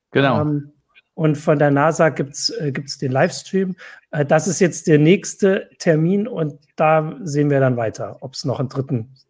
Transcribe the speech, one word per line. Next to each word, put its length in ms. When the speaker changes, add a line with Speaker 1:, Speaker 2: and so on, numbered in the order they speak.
Speaker 1:
Genau. 300
Speaker 2:
Ähm, 320
und 220
von 220
der 120
nasa 400
gibt's, 400
äh, 200
gibt's 280
den 120
Livestream. 680
Äh, 140
das 200
ist 140
jetzt 260
der 120
nächste 720
Termin 500
und 320
da 460
sehen 280
wir 80
dann 180
weiter, 440
ob's 240
noch 160
einen 80
dritten 460